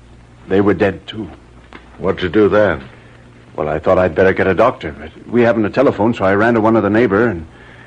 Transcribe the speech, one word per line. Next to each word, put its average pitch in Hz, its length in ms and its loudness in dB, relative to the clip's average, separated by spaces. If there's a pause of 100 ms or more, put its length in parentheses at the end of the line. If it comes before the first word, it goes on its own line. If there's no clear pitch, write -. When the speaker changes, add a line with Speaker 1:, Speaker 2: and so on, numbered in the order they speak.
(480)
Speaker 1:
They 95 120 0
were 101 140 2
dead, 87 320 -4
too. 104 240 -12 (680)
Speaker 2:
What'd 87 240 -4
you 180 60 -2
do 107 200 2
then? 90 340 0 (720)
Speaker 1:
Well, 76 140 -6
I 78 100 -4
thought 92 180 2
I'd 92 160 2
better 95 200 2
get 92 140 -2
a 95 60 2
doctor, 107 380 -2
but 71 200 -18 (160)
we 120 160 0
haven't 113 200 2
a 98 60 -2
telephone, 117 440 0
so 104 120 -4
I 98 100 2
ran 117 200 2
to 113 40 0
one 110 160 2
of 107 80 2
the 101 60 0
neighbor, 110 400 2
and 82 180 -8 (400)